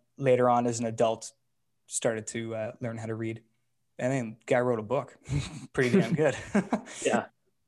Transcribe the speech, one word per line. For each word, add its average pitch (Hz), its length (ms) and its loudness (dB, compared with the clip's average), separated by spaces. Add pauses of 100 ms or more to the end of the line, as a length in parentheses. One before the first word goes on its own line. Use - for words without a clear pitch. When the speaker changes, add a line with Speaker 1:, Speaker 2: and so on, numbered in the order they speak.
(180)
Speaker 1:
later 127 320 4
on 120 180 4
as 117 120 -2
an 120 60 -2
adult, 113 460 0 (560)
started 110 400 -2
to, 113 280 -6
uh, 110 240 -6
learn 113 180 -6
how 110 100 -8
to 110 80 -4
read. 113 260 -6 (580)
And 127 140 0
then 113 320 -4
guy 131 140 4
wrote 123 200 2
a 107 40 -6
book. 123 340 -4 (280)
<laughs> - 280 -14
Pretty 131 260 4
damn 160 140 2
good. 147 220 2 (180)
<laughs> 196 120 2 (400)
Speaker 2:
Yeah. 117 200 2 (420)